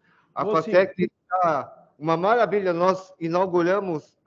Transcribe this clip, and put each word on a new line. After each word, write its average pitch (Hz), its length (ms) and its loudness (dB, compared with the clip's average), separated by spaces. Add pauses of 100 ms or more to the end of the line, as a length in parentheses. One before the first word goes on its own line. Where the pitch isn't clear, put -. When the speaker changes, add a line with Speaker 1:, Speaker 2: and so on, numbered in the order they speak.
(340)
Speaker 1:
A 131 100 -4
Speaker 2:
Vou 170 180 0
sim. 160 100 -8
Speaker 1:
fatec 185 400 2
está 165 880 -4
uma 160 180 -2
maravilha. 196 560 0
Nós 180 480 0
inauguramos 175 960 -2 (100)